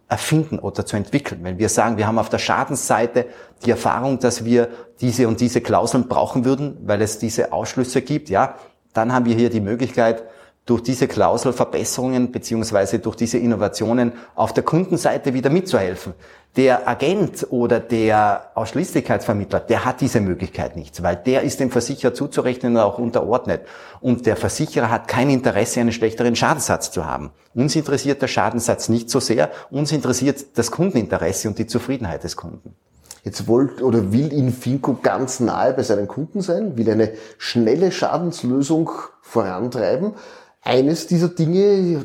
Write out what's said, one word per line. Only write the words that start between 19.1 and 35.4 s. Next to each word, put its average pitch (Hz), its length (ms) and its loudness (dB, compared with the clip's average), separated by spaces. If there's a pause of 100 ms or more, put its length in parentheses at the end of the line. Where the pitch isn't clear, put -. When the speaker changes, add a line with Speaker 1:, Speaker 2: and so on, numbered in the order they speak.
Speaker 1:
der 107 240 0
hat 127 160 -2
diese 123 180 2
Möglichkeit 92 560 -4
nicht, - 260 -12
weil 185 140 0
der 131 280 2
ist - 180 -4
dem 127 100 0
Versicherer 135 420 0
zuzurechnen 127 600 -2
und 113 60 4
auch 101 180 2
unterordnet. 113 640 0 (400)
Und 123 240 0
der 107 100 4
Versicherer 123 560 0
hat 113 160 0
kein 120 220 2
Interesse, 120 500 2
einen 117 140 2
schlechteren 113 420 0
Schadenssatz - 560 0
zu 85 140 -4
haben. 73 260 -6 (240)
Uns 139 200 0
interessiert 139 460 0
der 127 60 2
Schadenssatz 113 600 0
nicht 117 200 0
so 131 120 2
sehr, 131 280 2 (220)
uns 147 220 -2
interessiert 135 640 -2
das 113 120 0
Kundeninteresse 95 800 -2
und - 120 -4
die 107 80 -4
Zufriedenheit 107 580 -4
des 82 100 -8
Kunden. - 400 -16 (480)
Speaker 2:
Jetzt - 240 -8
wollt 127 340 2
oder 113 300 2
will 139 220 2
Infinco 131 680 0
ganz 123 380 -2
nahe 104 340 0